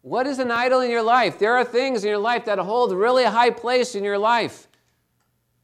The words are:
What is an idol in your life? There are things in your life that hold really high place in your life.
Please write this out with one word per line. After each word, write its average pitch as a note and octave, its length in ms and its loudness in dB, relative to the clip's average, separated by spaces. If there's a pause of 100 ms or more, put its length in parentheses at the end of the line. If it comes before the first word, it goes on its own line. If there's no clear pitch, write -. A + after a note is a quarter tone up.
What G3+ 240 -4
is C4+ 140 -4
an B3+ 120 -2
idol B3 280 2
in B3+ 100 0
your A#3 140 0
life? A3+ 340 2
There G#3+ 160 2
are B3 120 2
things A#3+ 380 -2
in G#3 60 -2
your G#3 80 -2
life A3 280 -2
that G#3 120 -2
hold G3+ 360 0
really A#3+ 320 2
high A#3 240 4
place A#3+ 440 -2
in G3+ 100 -6
your G3+ 140 -2
life. G#3+ 520 -2 (960)